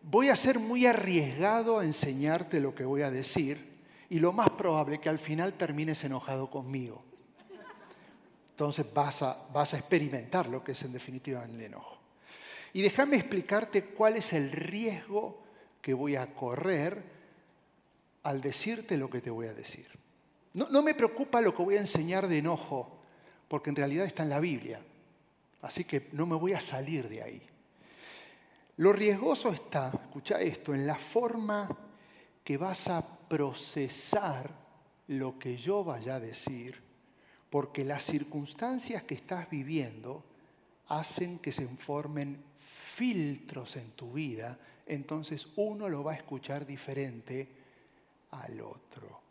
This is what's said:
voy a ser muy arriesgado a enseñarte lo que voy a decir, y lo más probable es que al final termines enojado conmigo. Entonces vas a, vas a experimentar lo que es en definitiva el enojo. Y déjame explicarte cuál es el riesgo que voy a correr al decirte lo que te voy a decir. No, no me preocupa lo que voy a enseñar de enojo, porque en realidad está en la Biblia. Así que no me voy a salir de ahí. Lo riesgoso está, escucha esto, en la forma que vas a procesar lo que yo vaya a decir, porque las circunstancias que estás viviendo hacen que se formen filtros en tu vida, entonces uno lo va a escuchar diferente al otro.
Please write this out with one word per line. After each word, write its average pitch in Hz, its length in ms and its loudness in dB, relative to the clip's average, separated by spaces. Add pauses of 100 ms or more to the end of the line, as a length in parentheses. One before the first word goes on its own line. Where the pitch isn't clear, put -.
voy 254 300 6
a 233 40 10
ser 254 240 4
muy 240 280 4
arriesgado 202 920 4
a 196 60 2
enseñarte 151 760 2
lo 139 140 0
que 131 120 -4
voy 139 160 2
a 139 80 2
decir, 135 680 -2 (300)
y 165 120 2
lo 175 120 6
más 208 160 6
probable 156 460 2
es 151 80 -6
que 160 80 2
al 160 80 2
final 165 340 0
termines 156 500 -2
enojado 135 480 -4
conmigo. 127 540 -6 (1500)
Entonces 147 420 0
vas 147 280 2
a, 131 300 -2
vas 143 220 2
a - 20 -2
experimentar 143 720 0
lo 123 160 -4
que 139 80 -6
es 117 100 -6
en 127 120 -8
definitiva 127 500 -8
el 117 160 -12
enojo. - 380 -14 (760)
Y 190 60 0
déjame 262 380 6
explicarte 202 680 2
cuál 220 320 6
es - 160 -2
el 143 180 2
riesgo 175 920 -4 (400)
que 135 100 0
voy 139 240 2
a 127 180 -4
correr 156 680 0 (1160)
al 139 180 0
decirte 208 560 -2
lo 131 140 0
que 123 100 -4
te - 80 -8
voy 113 180 -4
a 110 60 -8
decir. - 340 -14 (680)
No, 214 160 0
no 277 120 8
me 302 120 4
preocupa 240 480 4
lo 196 120 4
que 180 80 0
voy 196 140 4
a 208 40 6
enseñar 185 480 2
de 165 100 4
enojo, 147 600 -2 (480)
porque 147 220 -2
en 139 80 0
realidad 147 300 2
está 165 160 -2
en 156 80 2
la 143 100 2
Biblia. 120 400 -2 (800)
Así - 240 -6
que 139 280 -4
no 156 120 0
me 170 100 0
voy 175 200 2
a - 80 -2
salir 135 480 -4
de 110 120 -10
ahí. - 200 -12 (1400)
Lo 190 160 10
riesgoso 214 560 2
está, 143 400 -2 (140)
escucha - 360 -2
esto, 160 320 -2
en 139 140 2
la 147 100 0
forma 220 720 0 (760)
que 139 140 -2
vas 180 320 -2
a 170 180 0 (220)
procesar 143 1200 0 (580)
lo 131 300 -2
que 123 200 -6
yo 190 260 0
vaya 127 300 -4
a 131 60 -4
decir, 120 600 -8 (720)
porque 139 340 0
las 139 180 -2
circunstancias 156 1000 -4
que - 120 -6
estás 175 360 -8
viviendo 135 760 -4 (640)
hacen 175 500 -4
que 143 140 -6
se 127 160 -4
formen 143 840 -6 (440)
filtros 151 840 -2
en 117 160 -12
tu 120 200 -12
vida, 123 460 -6 (280)
entonces 151 720 -6
uno 208 320 -2
lo 143 160 -4
va 156 80 -2
a 156 40 -6
escuchar 139 500 -8
diferente 135 840 -8 (840)
al 113 300 -12
otro. - 600 -16 (100)